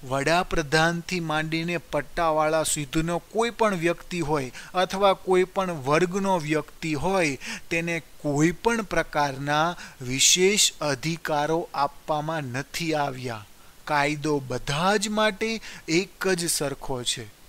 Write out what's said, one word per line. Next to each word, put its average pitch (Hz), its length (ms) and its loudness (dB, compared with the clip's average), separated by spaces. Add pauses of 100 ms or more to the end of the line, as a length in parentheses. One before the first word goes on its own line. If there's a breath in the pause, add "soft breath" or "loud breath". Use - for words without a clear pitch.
વડાપ્રધાનથી 165 1160 2
માંડીને 160 580 -2
પટ્ટાવાળા 156 840 0
સુધીનો 160 560 -2
કોઈ 226 320 -2
પણ 208 240 2
વ્યક્તિ 170 460 0
હોય 143 320 0 (220 loud breath)
અથવા 190 380 4
કોઈ 185 320 4
પણ 185 280 -2
વર્ગનો 175 680 2
વ્યક્તિ 151 560 -2
હોય, 165 440 0 (320 loud breath)
તેને 165 320 -2 (200)
કોઈ 151 280 4
પણ 226 320 0
પ્રકારના 151 920 0 (240 loud breath)
વિશેષ 156 800 4
અધિકારો 156 920 0
આપવામાં 151 680 -2
નથી 135 520 -4
આવ્યા. 127 520 -4 (380 loud breath)
કાયદો 147 540 0
બધા 139 580 0
જ 214 120 -2
માટે 214 520 0 (280 loud breath)
એક 190 400 0
જ 170 220 0
સરખો 139 520 -4
છે. 113 360 -6 (100)